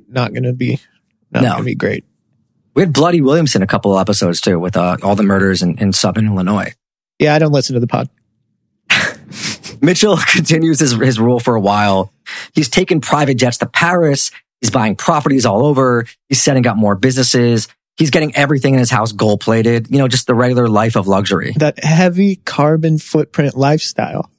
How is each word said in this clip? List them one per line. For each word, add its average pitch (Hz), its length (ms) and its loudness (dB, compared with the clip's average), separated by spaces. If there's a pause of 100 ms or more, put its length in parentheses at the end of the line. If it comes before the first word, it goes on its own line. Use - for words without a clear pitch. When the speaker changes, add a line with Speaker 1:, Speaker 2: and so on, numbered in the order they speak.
Speaker 1:
not 123 260 -4
gonna 123 200 -4
be, 127 260 -4 (520)
not - 120 0
Speaker 2:
No. 117 80 0
Speaker 1:
gonna 110 120 -4
be 120 120 -4
great. 104 300 -4 (720)
Speaker 2:
We - 60 2
had 175 120 2
Bloody 175 280 2
Williamson 139 400 2
a 95 60 -2
couple 101 260 0
of 95 80 2
episodes 92 400 -2
too, 90 180 0
with, 87 160 -4
uh, 87 280 0
all 101 120 2
the 104 80 0
murders 98 380 2
in, 90 160 -2
in 98 160 0
Southern 107 340 0
Illinois. 95 460 -2 (460)
Speaker 1:
Yeah, 151 160 2
I 156 40 2
don't 156 120 0
listen 135 240 -2
to 120 40 0
the 117 80 -2
pod. 120 220 -4 (800)
Speaker 2:
<laughs> - 920 -6
Mitchell 175 360 2
continues 160 640 0
his, 139 140 2
his 117 260 0
rule 120 200 2
for 117 160 0
a 107 60 0
while. 98 500 0 (420)
He's 156 160 0
taken 180 320 0
private 143 340 0
jets 123 240 0
to - 60 -2
Paris. 170 640 0 (300)
He's 110 100 -2
buying 110 240 0
properties 135 500 0
all 117 200 2
over. 131 400 2 (220)
He's - 140 -2
setting 131 260 2
up 104 100 0
more 104 180 2
businesses. 120 720 0 (300)
He's 151 140 0
getting 156 240 0
everything 139 380 0
in 131 60 4
his 117 100 2
house 110 220 0
gold-plated, 110 800 0
you 139 80 2
know, 135 100 2
just - 200 -2
the 123 80 2
regular 123 320 2
life 110 280 0
of 98 120 -2
luxury. 98 500 -2
Speaker 1:
That 151 260 -2
heavy 180 540 2
carbon 156 600 0
footprint 147 600 -2
lifestyle. - 800 -2